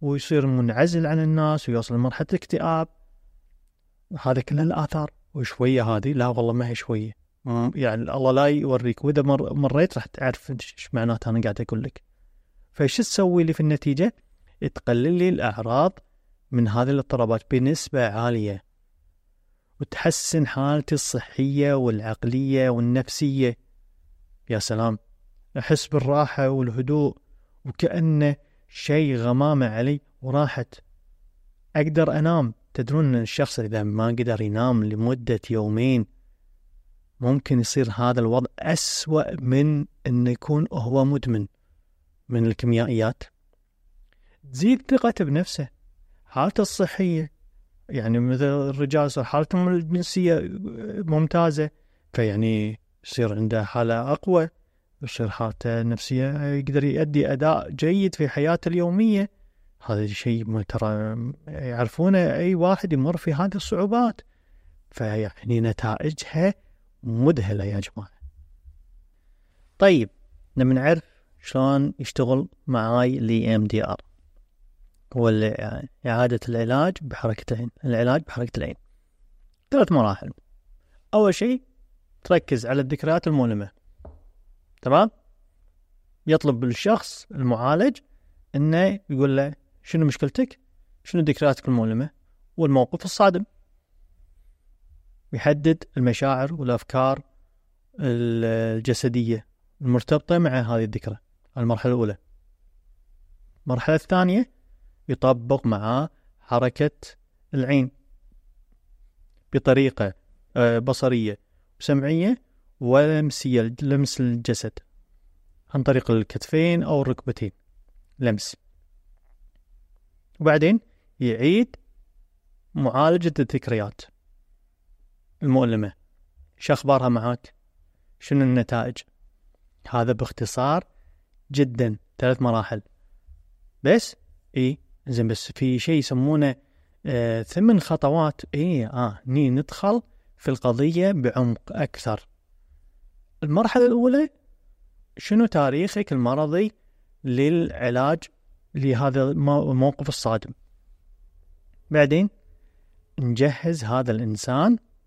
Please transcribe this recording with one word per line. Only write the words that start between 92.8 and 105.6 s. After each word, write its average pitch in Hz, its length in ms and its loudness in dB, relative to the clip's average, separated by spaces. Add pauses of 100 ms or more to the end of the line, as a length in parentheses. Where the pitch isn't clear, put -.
الصادم؟" 190 380 2 (1900)
يحدد 151 500 0 (140)
المشاعر 131 560 0
والأفكار 131 640 -2 (800)
ال-، 113 800 -2
الجسدية 117 720 -2 (340)
المرتبطة 139 560 2
مع 139 220 2
هذه 113 240 0
الذكرى. 107 340 -6 (400)
المرحلة 117 360 0
الأولى. 107 240 0 (1500)
المرحلة 131 280 0
الثانية 185 560 2 (580)
يطبق 131 560 0